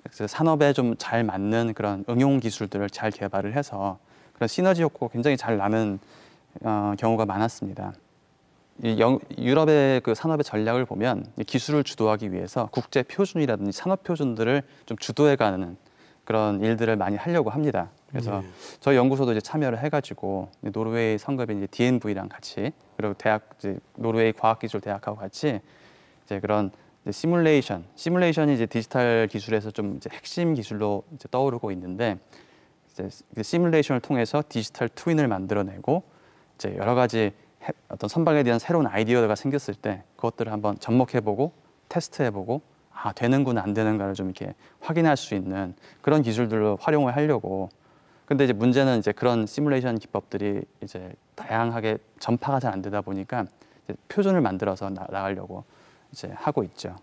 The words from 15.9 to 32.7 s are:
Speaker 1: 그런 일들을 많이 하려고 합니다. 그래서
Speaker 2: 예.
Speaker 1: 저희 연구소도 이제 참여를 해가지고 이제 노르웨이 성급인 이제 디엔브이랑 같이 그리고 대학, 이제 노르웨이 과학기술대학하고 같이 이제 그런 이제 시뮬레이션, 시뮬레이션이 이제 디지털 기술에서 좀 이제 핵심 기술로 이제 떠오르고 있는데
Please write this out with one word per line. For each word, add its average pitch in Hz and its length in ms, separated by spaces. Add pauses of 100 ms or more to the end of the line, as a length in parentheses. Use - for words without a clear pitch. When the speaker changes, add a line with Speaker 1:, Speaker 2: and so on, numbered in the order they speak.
Speaker 1:
그런 107 360
일들을 113 360
많이 98 200
하려고 160 320
합니다. 120 400 (180)
그래서 107 360
Speaker 2:
예. 90 40 (320)
Speaker 1:
저희 139 180
연구소도 131 340
이제 107 100
참여를 143 420
해가지고 101 640 (120)
이제 107 100
노르웨이 113 460
성급인 113 420
이제 98 80
디엔브이랑 107 600
같이 - 420 (260)
그리고 107 160
대학, - 440
이제 98 220 (160)
노르웨이 113 380
과학기술대학하고 107 840
같이 101 420 (640)
이제 101 140
그런 104 320 (320)
이제 101 80
시뮬레이션, 151 760 (100)
시뮬레이션이 165 580
이제 117 120
디지털 117 600
기술에서 107 440
좀 101 260
이제 - 140
핵심 - 420
기술로 104 500 (120)
이제 - 160
떠오르고 123 400
있는데 92 460 (760)